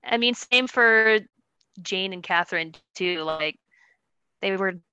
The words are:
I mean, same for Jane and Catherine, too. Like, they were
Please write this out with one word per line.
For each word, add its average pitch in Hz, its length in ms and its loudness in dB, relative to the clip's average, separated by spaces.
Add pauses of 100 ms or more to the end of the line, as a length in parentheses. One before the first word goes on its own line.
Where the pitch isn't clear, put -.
I - 140 -2
mean, 240 160 2
same 247 340 0
for 220 520 4 (600)
Jane 190 320 -6
and 180 100 -12
Catherine, 170 500 -2 (220)
too. 180 280 -2
Like, 156 360 -4 (800)
they 196 140 -2
were 185 240 -2 (140)